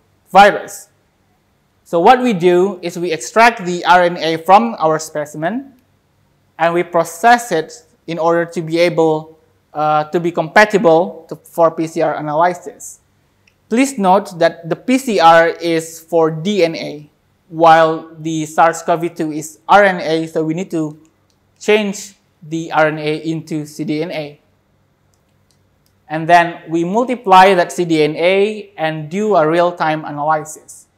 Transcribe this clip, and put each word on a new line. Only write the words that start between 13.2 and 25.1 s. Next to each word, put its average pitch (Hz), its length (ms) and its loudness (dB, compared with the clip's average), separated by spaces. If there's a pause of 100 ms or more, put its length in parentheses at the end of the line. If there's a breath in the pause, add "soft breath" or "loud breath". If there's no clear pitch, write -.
Please 269 280 -2
note 196 420 0
that 165 280 -2
the 165 80 -4
P 254 220 -2
C 185 240 -4
R 165 260 6
is 165 540 -4
for 165 280 0
D 165 360 -2
N 165 100 -2
A, 147 340 -12 (380)
while 160 720 2
the 156 260 -6
sars 165 360 0
cov 165 340 -4
two 156 160 -6
is 151 280 -12 (100)
R 202 160 6
N 180 160 0
A, 160 260 -4
so 160 160 -4
we 156 100 -4
need 190 180 -8
to 156 280 -6 (580)
change 208 580 -2 (260)
the 165 320 -10
R 156 140 2
N 156 120 -4
A 151 240 -4
into 156 420 -8
C 151 200 -12
D 151 180 -4
N 175 80 -10
A. 147 260 -12 (1700)